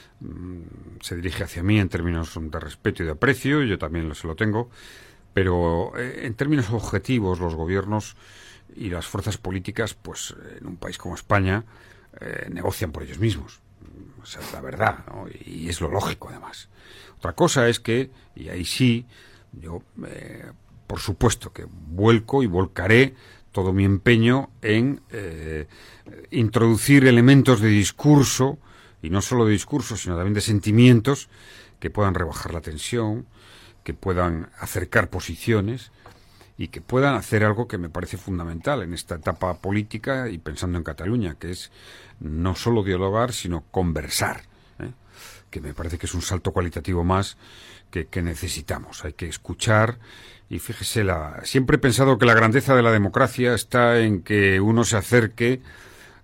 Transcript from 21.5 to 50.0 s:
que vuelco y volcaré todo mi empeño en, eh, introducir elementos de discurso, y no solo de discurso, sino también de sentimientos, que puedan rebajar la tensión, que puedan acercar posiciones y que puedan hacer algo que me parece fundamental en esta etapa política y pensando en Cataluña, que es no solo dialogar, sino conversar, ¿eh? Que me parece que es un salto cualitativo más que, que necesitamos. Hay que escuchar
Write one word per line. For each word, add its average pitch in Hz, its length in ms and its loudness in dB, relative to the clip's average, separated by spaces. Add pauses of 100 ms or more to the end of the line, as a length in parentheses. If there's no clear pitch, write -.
que 82 160 -16
vuelco 104 720 2
y 120 60 0
volcaré 95 640 2 (380)
todo 95 200 -2
mi 98 140 2
empeño 117 640 4 (120)
en, 117 400 0 (100)
eh, 80 560 -10 (640)
introducir 117 760 4
elementos 123 540 8
de 110 80 4
discurso, 135 880 4 (440)
y 78 80 -8
no 98 120 0
solo 120 240 2
de 107 80 4
discurso, 117 420 -4
sino 90 200 -6
también 92 180 -2
de 104 80 0
sentimientos, 113 880 4 (500)
que - 100 -6
puedan 98 260 0
rebajar 85 380 -6
la 82 80 -6
tensión, 110 640 -6 (560)
que - 100 -8
puedan 87 560 -2 (100)
acercar 95 500 -4
posiciones 104 800 -4 (680)
y - 120 -8
que - 120 -16
puedan 135 340 0
hacer 104 280 0
algo 107 240 0
que 104 100 -8
me 87 120 -8
parece 87 280 -8
fundamental 87 640 -4
en 85 120 -8
esta - 220 -10
etapa 87 440 -4
política 107 720 -4
y 90 80 -8
pensando 87 400 -6
en 82 60 -4
Cataluña, 85 520 -4
que 85 160 -12
es - 200 -14 (480)
no 82 360 -4
solo 117 280 0
dialogar, 98 480 -2
sino 85 400 -6
conversar, 78 680 -4 (380)
¿eh? 120 120 -12 (600)
Que 78 100 -10
me 71 120 -10
parece 82 240 -8
que 95 100 -8
es - 80 -8
un 87 60 -2
salto 92 300 -4
cualitativo 87 520 -2
más 95 340 0 (540)
que, 80 160 -6
que 90 140 -6
necesitamos. 80 840 -8
Hay 76 80 -10
que 87 140 -12
escuchar 110 720 0 (500)